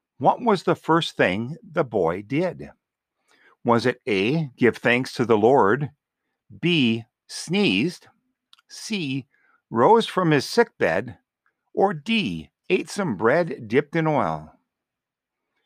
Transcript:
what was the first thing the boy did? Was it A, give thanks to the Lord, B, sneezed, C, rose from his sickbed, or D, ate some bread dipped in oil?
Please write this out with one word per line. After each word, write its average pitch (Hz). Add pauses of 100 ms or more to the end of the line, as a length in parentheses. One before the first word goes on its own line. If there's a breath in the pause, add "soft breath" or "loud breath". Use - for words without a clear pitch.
(200)
what 147
was 214
the 175
first 160
thing 117 (120)
the 160
boy 107
did? 139 (960 soft breath)
Was 117
it 123
A, 127
give 113
thanks 123
to 123
the 110
Lord, 123 (720)
B, 123 (240)
sneezed, 160 (640)
C, 139 (440)
rose 175
from 180
his 147
sickbed, 110 (560)
or 196
D, 147 (180)
ate 190
some 160
bread 127
dipped 135
in 160
oil? 85 (1120)